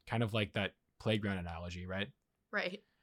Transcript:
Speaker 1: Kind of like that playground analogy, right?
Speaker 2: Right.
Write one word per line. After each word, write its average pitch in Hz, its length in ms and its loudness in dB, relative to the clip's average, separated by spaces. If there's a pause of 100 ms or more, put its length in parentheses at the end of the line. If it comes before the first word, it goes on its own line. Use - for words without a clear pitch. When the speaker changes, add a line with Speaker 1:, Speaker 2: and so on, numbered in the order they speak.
Speaker 1:
Kind 117 160 2
of 104 100 -2
like 104 200 2
that 98 180 2 (280)
playground 104 380 2
analogy, 87 480 -4
right? 95 220 -2 (440)
Speaker 2:
Right. 190 300 -2 (220)